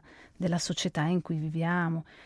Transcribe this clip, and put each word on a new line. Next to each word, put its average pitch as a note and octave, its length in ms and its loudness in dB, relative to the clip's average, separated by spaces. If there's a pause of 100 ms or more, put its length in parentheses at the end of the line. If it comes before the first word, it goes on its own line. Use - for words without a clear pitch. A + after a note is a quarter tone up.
(360)
della F3 240 0
società - 440 -2
in E3+ 180 2
cui E3 160 -2
viviamo. E3 680 0 (220)